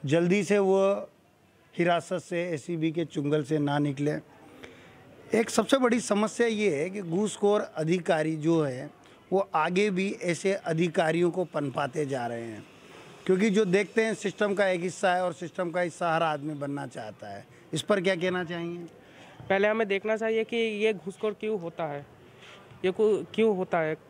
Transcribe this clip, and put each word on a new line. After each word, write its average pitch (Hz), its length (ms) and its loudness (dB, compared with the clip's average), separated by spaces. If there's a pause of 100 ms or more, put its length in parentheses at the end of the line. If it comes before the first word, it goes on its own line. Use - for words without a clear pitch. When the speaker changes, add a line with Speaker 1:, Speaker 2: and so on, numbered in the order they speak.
Speaker 1:
जल्दी 175 380 2
से 202 160 2
वो 196 500 2 (680)
हिरासत 170 420 0
से 175 240 -4
एसीबी 165 480 -2
के 165 140 -2
चुंगल 147 380 -2
से 151 160 0
ना 143 200 0
निकले। 147 320 0 (1300)
एक 226 100 0
सबसे 226 280 2
बड़ी 247 220 4
समस्या 214 480 0
ये 208 280 2
है 156 140 -2
कि 202 120 -10
घूसखोर 202 600 2
अधिकारी 160 720 0
जो 160 260 2
है 139 300 -4 (420)
वो 190 220 0
आगे 180 340 2
भी 196 320 -2
ऐसे 180 320 0
अधिकारियों 170 800 0
को 180 140 -2
पनपाते 143 600 -4
जा 127 220 -4
रहे 117 140 -6
हैं, 107 240 -12 (600)
क्योंकि 190 240 4
जो 208 160 4
देखते 202 400 2
हैं 220 80 0
सिस्टम 202 400 -2
का 196 140 2
एक 185 140 0
हिस्सा 180 320 0
है 180 100 0
और 180 100 -2
सिस्टम 175 380 -6
का 180 100 -2
हिस्सा 170 340 0
हर 165 80 2
आदमी 151 300 -2
बनना 143 340 -6
चाहता 110 400 -12
है। 101 200 -12 (260)
इस 156 80 -4
पर 196 200 0
क्या 190 140 2
कहना 180 280 -2
चाहेंगे? 170 400 -8 (680)
Speaker 2:
पहले 196 180 4
हमें 220 200 2
देखना 202 300 0
चाहिए 220 260 0
कि 233 140 -4
ये 220 360 0
घूसखोर 190 400 -6
क्यों 214 260 -4
होता 170 260 -6
है। 143 200 -8 (800)
ये 185 60 4
को-, 190 340 2 (100)
क्यों 214 220 4
होता 180 220 0
है? 156 160 0 (140)